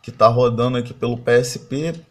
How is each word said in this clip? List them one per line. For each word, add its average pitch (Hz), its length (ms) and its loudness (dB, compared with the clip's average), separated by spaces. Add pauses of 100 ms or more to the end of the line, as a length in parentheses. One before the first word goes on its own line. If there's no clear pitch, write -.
que - 100 -16
tá 107 160 4
rodando 120 520 0
aqui 120 120 -8
pelo 120 280 -4
P 120 140 -2
S 123 260 0
P. 156 520 -6